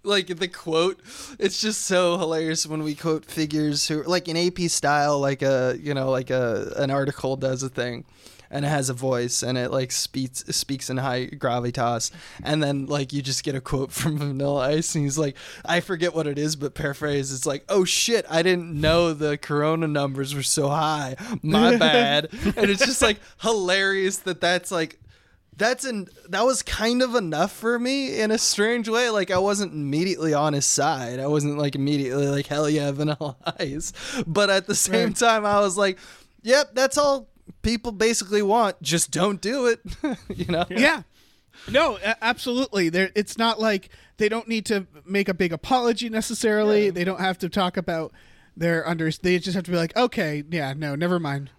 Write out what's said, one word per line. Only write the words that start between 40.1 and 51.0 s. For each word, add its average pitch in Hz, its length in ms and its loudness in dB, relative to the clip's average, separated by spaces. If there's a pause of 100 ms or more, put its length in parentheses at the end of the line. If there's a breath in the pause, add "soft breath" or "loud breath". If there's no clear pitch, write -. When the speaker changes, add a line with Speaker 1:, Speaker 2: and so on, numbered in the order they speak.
Speaker 1:
You 180 120 -4
know? 165 240 0
Speaker 2:
Yeah. 254 320 2 (680 loud breath)
No, 254 320 2
a-, 214 220 0
absolutely. 233 640 0
There, 185 260 2
it's 208 220 -2
not 226 240 0
like 208 300 0 (260 soft breath)
they 214 140 2
don't 220 180 -4
need 226 180 -2
to 202 200 0 (200)
make 196 220 0
a 196 60 -2
big 175 180 0
apology 240 560 0
necessarily. 214 800 2
Speaker 1:
Yeah. 196 60 2
Speaker 2:
They 175 120 -2
don't 185 160 -2
have 185 200 0
to 185 100 -4
talk 180 260 0
about 165 360 -4 (440 soft breath)
their 165 320 0
under-, 160 220 0
they 180 280 0
just 175 160 -2
have 185 100 -2
to 175 60 -10
be 180 60 0
like, 165 200 0
"Okay, 170 540 0
yeah, 147 240 -2
no, 147 200 -4
never 175 260 2